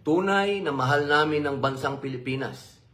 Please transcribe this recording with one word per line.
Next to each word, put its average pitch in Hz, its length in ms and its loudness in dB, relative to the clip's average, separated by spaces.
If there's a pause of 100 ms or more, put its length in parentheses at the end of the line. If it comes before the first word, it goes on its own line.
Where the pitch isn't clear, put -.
Tunay 196 640 2
na 147 80 -2
mahal 139 320 2
namin 151 400 2
ang 139 160 -2
bansang 135 400 -2
Pilipinas. 131 800 -8 (140)